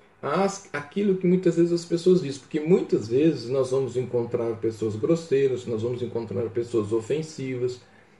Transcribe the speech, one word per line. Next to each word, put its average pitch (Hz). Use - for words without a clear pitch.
as, 175
aquilo 190
que 185
muitas 180
vezes 170
as 170
pessoas 175
dizem. 139
Porque -
muitas 151
vezes 131
nós 135
vamos 131
encontrar 117
pessoas 110
grosseiras, 135
nós 110
vamos 120
encontrar 113
pessoas 110
ofensivas, 127